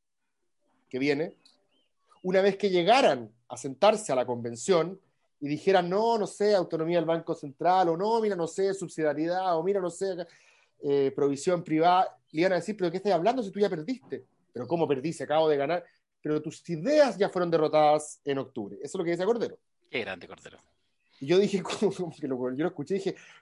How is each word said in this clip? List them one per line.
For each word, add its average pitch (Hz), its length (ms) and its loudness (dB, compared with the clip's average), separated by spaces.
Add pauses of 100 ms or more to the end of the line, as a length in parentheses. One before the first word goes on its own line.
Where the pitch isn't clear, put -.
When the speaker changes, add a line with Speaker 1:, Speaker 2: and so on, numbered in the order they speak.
(880)
Speaker 1:
que 127 100 -8
viene, 143 360 -2 (880)
una 185 180 2
vez 196 160 4
que 202 120 0
llegaran 180 640 4 (160)
a 123 100 -12
sentarse 202 540 2
a 135 40 2
la 123 100 2
convención 123 720 -2 (400)
y 143 80 -8
dijeran, 175 420 2
"No, 220 280 2
no 196 100 -2
sé, 208 280 0
autonomía 165 420 0
del 160 80 0
Banco 165 300 -2
Central", 170 540 0
o 165 80 0
"No, 214 240 0
mira, 208 140 0
no 170 120 -2
sé, 196 260 -2
subsidiariedad", 170 840 -2
o 160 60 -2
"Mira, 196 160 0
no 175 100 -2
sé, 190 240 -4
acá, 170 140 -8 (560)
eh, 139 320 2
provisión 147 480 0
privada", 175 540 2 (140)
le 156 100 -2
iban 185 120 2
a - 40 2
decir, 208 200 -4
"¿Pero 175 140 -2
qué 175 60 -6
estás 196 160 0
hablando 214 300 0
si 196 80 -8
tú 196 80 -10
ya 208 100 2
perdiste?". 160 560 -8 (280)
"¿Pero 123 140 -10
cómo 165 200 0
perdí? 143 260 -2
Si 139 100 -10
acabo 156 260 2
de 151 80 4
ganar". 160 280 -2 (360)
"Pero 151 200 -2
tus - 280 -12
ideas 226 480 2
ya 190 120 2
fueron 180 220 -2
derrotadas 151 720 2
en 139 140 -2
octubre". 104 380 -10
Eso 117 80 -14
es 143 100 -12
lo 185 80 -2
que 165 80 0
dice 175 140 -2
Cordero. 202 320 -2 (320)
Speaker 2:
Qué 139 120 -6
grande 95 260 -10
Cordero. - 300 -20 (640)
Speaker 1:
Y 135 60 -10
yo 175 120 4
dije, 202 240 2
<laughs> - 0 -
como, - 300 -2
como 175 220 -8
que - 120 -8
lo, 127 240 -4
yo 131 120 -4
lo 175 60 0
escuché 170 260 -6
y - 20 -2
dije, 185 180 -4 (260)